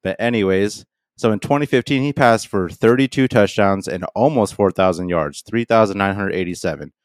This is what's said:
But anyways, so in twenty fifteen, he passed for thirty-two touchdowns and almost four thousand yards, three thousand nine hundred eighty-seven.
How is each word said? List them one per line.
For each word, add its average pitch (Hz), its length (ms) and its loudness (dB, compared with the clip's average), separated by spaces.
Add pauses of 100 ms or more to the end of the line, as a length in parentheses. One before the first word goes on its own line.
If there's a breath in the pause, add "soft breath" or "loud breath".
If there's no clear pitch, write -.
But 95 160 -4
anyways, 101 640 0 (320)
so 113 140 2
in 104 80 -2
twenty 143 260 -2
fifteen, 135 380 0
he 143 100 -2
passed 117 340 2
for 92 220 -2
thirty-two 127 580 2
touchdowns 98 600 2
and 90 180 -6 (100)
almost 120 380 2
four 98 180 2
thousand 90 380 0
yards, 78 320 -4
three 113 240 -4
thousand 110 320 2
nine 98 180 -2
hundred 98 180 -4
eighty-seven. 82 580 -6 (140)